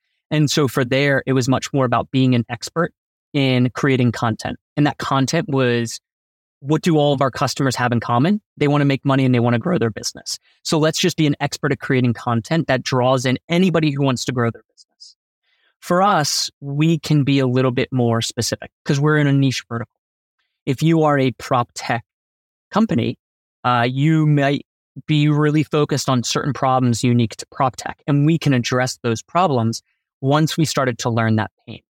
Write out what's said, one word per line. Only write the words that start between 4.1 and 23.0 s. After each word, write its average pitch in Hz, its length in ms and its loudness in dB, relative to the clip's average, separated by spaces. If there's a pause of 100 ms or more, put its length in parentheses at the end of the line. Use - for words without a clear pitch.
content. 117 460 -4 (180)
And 147 100 2
that 143 120 -2
content 135 500 -2
was, 120 540 -2 (580)
what 147 220 -2
do 160 160 2
all 147 160 4
of 131 80 0
our 135 100 0
customers 135 460 -2
have 120 160 0
in 117 80 0
common? 151 400 0 (160)
They 147 100 0
wanna 143 180 2
make 135 200 0
money 135 180 2
and 131 100 2
they 120 60 4
wanna 120 200 2
grow 175 180 -2
their 117 120 0
business. - 500 -12 (240)
So - 140 -2
let's 156 220 0
just 180 160 0
be 160 100 2
an 147 140 0
expert 143 320 -4
at 127 80 -2
creating 127 340 0
content 123 540 -2
that 131 160 0
draws 127 420 0
in 127 120 0 (100)
anybody 170 440 2
who 139 120 -2
wants 131 220 0
to 135 80 -4
grow 120 180 0
their - 120 -16
business. - 520 -20 (680)
For 180 200 0
us, 190 480 0 (120)
we 151 360 0
can 151 280 2
be 139 140 2
a 135 60 2
little 131 260 2
bit 127 200 -2
more 117 300 2
specific - 500 -6 (140)
'cause 139 160 0
we're 151 160 2
in 147 100 2
a 139 60 2
niche 139 340 0
vertical. 113 320 -10 (640)
If 135 160 -2
you 160 220 2
are 147 160 2
a 131 120 2
prop 120 440 -4
tech - 300 -6 (640)
company, 160 480 0 (460)